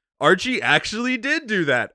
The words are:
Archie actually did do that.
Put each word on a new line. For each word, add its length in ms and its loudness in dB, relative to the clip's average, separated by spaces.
Archie 420 2
actually 540 0
did 320 -4
do 160 0
that. 300 0